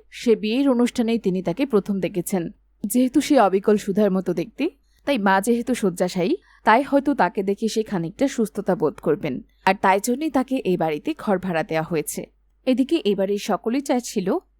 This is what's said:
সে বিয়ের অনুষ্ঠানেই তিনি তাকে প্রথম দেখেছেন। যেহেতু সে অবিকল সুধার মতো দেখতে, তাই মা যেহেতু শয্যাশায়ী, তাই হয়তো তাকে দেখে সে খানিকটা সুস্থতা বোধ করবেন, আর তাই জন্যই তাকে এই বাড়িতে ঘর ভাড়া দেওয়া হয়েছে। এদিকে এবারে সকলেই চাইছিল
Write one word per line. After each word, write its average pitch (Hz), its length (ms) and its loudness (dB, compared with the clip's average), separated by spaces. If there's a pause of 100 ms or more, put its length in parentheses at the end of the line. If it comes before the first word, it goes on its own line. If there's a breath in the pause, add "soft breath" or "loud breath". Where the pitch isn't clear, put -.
(100)
সে - 260 2
বিয়ের 220 320 0
অনুষ্ঠানেই 233 500 2
তিনি 185 240 -2
তাকে 180 240 -2
প্রথম 202 340 0
দেখেছেন। 175 500 -4 (360)
যেহেতু 254 340 2
সে 277 200 4
অবিকল 196 360 4
সুধার 202 340 0
মতো 185 240 -2
দেখতে, 262 360 -4 (340)
তাই 277 140 0
মা 190 220 2
যেহেতু 240 340 0
শয্যাশায়ী, 185 640 0 (280 soft breath)
তাই 233 180 6
হয়তো 277 320 2
তাকে 185 280 0
দেখে 202 260 -2
সে 220 140 0
খানিকটা 190 460 -2
সুস্থতা 208 460 -2
বোধ 156 200 0
করবেন, 151 460 -2 (240)
আর 196 160 2
তাই 196 220 4
জন্যই 277 280 -4
তাকে 262 260 -2
এই 185 200 -2
বাড়িতে 160 420 -4
ঘর 196 200 0
ভাড়া 180 240 -2
দেওয়া 160 200 -2
হয়েছে। 160 440 -6 (400)
এদিকে 262 380 2
এবারে 196 340 0
সকলেই 226 420 -2
চাইছিল 247 580 -2 (220)